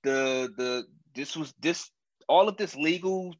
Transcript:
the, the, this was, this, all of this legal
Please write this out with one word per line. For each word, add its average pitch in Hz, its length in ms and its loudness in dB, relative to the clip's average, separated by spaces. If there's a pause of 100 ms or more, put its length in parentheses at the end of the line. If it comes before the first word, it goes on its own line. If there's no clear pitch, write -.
the, 131 520 0
the, 123 300 -4 (280)
this 135 220 -10
was, 151 240 -8
this, 170 300 -2 (380)
all 185 200 8
of 196 100 -4
this 190 180 -6
legal 175 640 -2